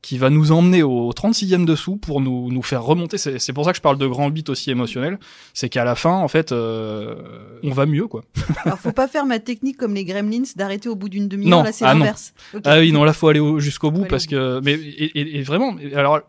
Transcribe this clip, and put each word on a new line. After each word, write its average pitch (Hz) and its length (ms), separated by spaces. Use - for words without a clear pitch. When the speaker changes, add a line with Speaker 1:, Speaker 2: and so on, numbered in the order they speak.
Speaker 1:
qui - 180
va 131 120
nous 151 200
emmener 175 320
au 120 300
trente-sixième 185 520
dessous 165 320
pour 151 240
nous, 127 300
nous 127 120
faire 123 200
remonter. 170 360
C'est, 135 200
c'est - 140
pour 143 120
ça 170 60
que 175 60
je - 60
parle 139 160
de 139 100
grand 139 220
huit 156 180
aussi 135 240
émotionnel. 123 440
C'est 131 140
qu'à 120 160
la 120 100
fin, 165 160
en 180 160
fait, 156 240
euh, 110 640
on 147 80
va 135 160
mieux, 156 220
quoi. 110 160
<laughs> - 300
Speaker 2:
Alors, 196 160
faut 240 100
pas 262 160
faire 277 200
ma 240 120
technique 247 380
comme 214 180
les 196 100
Gremlins, 208 380
d'arrêter 196 320
au 226 80
bout 196 120
d'une 202 200
demi-heure. 196 300
Speaker 1:
Non. 160 40
Speaker 2:
Là, - 80
c'est - 140
Speaker 1:
Ah, 131 100
non. 160 60
Speaker 2:
l'inverse. - 340
Ok. 208 120
Speaker 1:
Ah 151 160
oui, 165 100
non, 147 140
là, 156 80
faut 160 160
aller 151 100
au, 151 220
jusqu'au 143 320
bout 165 60
Speaker 2:
Faut 196 40
aller 190 80
Speaker 1:
parce 131 160
Speaker 2:
au - 40
bout. 147 40
Speaker 1:
que, 131 300
mais, 143 80
et, 151 480
et, 147 180
et 139 60
vraiment, 190 340
et 143 160
alors, 143 340